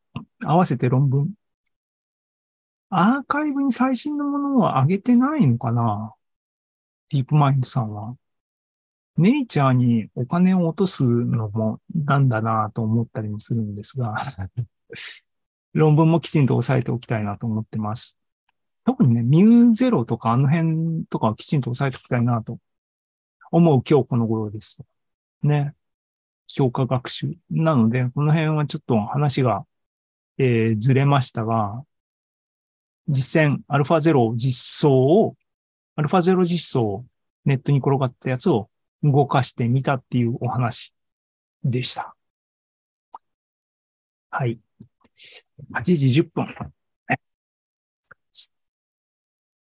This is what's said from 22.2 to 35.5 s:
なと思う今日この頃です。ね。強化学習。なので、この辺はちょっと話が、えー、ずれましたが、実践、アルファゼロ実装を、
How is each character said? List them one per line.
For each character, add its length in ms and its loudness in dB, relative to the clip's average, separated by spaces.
な 180 -2
と 160 -12
思 260 6
う 100 0
今 140 4
日 60 -4
こ 100 -2
の 100 0
頃 220 -4
で 120 -12
す。 200 -14
ね。 300 0
強 240 0
化 140 -2
学 240 -4
習。 280 -8
な 260 0
の 140 2
で、 220 -2
こ 120 -2
の 80 2
辺 200 0
は 140 0
ち 120 -8
ょ 20 -16
っ 60 -20
と 160 2
話 420 -2
が、 220 0
え 380 2
ー、 40 -2
ず 140 2
れ 100 4
ま 160 4
し 140 -4
た 100 -6
が、 400 -4
実 320 0
践、 260 2
ア 100 -2
ル 60 2
フ 100 -2
ァ 60 4
ゼ 140 2
ロ 220 2
実 460 -2
装 120 4
を、 420 4